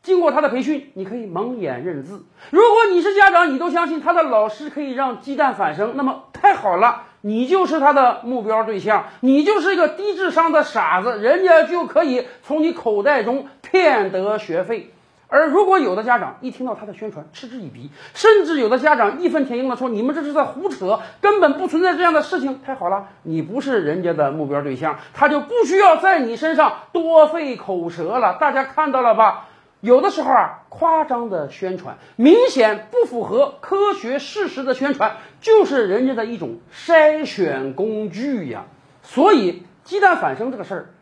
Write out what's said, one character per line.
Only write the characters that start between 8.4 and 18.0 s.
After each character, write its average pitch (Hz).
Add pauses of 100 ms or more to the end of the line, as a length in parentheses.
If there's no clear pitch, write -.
标 220
对 220
象， 202 (120)
你 269
就 403
是 381
一 -
个 330
低 392
智 359
商 330
的 302
傻 180
子， 226
人 294
家 330
就 339
可 302
以 254 (160)
从 302
你 330
口 208
袋 277
中 262 (140)
骗 277
得 196
学 180
费。 220 (360)
而 302
如 370
果 381
有 220
的 214
家 240
长 139
一 254
听 -
到 240
他 214
的 202
宣 214
传 151
嗤 254
之 254
以 180
鼻， 120 (240)